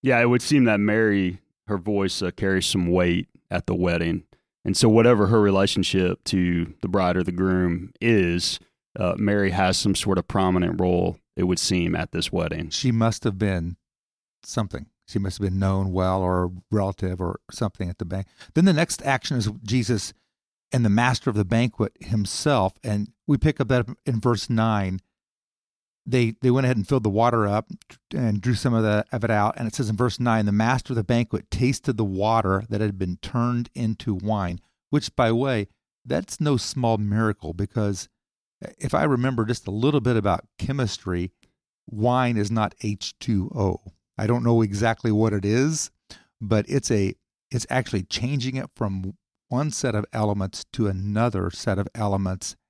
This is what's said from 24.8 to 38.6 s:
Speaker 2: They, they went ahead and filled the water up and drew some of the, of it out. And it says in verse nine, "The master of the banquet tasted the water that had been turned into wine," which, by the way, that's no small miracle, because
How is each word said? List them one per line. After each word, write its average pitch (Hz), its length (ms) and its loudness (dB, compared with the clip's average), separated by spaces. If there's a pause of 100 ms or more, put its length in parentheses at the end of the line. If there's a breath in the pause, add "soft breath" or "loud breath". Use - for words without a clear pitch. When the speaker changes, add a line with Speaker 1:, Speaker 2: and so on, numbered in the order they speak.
Speaker 2:
They, 120 320 2
they 127 100 4
went 131 140 4
ahead 127 120 2
and 98 100 -2
filled 131 160 2
the 107 60 2
water 113 360 2
up 104 240 -2 (460)
and 113 240 0
drew 120 140 0
some 120 200 0
of 113 80 2
the, 107 300 2
of 120 140 -4
it 110 60 0
out. 104 260 2
And 117 100 -4
it 107 80 -8
says 117 140 -2
in 107 80 -2
verse 117 220 0
nine, 113 260 2
"The 101 80 2
master 120 400 0
of - 20 -2
the 113 80 0
banquet 117 480 -2
tasted 127 460 0
the 110 80 0
water 98 640 2
that 113 100 -2
had 104 180 -2
been 92 200 -4
turned 120 580 -2
into 107 380 -4
wine," 95 460 -4 (300)
which, - 280 -2
by 123 100 4
the 113 80 2
way, 120 320 0 (380)
that's - 340 -6
no 147 160 2
small 117 420 -2
miracle, 104 560 -2
because 101 540 -4 (720)